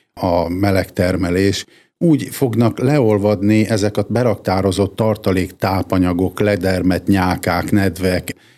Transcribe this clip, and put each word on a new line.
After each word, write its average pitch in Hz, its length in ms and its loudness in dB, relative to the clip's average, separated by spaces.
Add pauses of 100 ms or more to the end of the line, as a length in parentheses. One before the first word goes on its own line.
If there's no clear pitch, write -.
(140)
a 87 360 0
melegtermelés, 92 1160 0 (360)
úgy 143 300 2
fognak 117 480 0
leolvadni 107 920 2
ezek 104 280 0
a 101 120 -2
beraktározott 98 880 0
tartalék 98 560 -2
tápanyagok, 92 880 -2
ledermet, 92 680 0
nyákák, 90 640 0
nedvek, 92 640 -2 (220)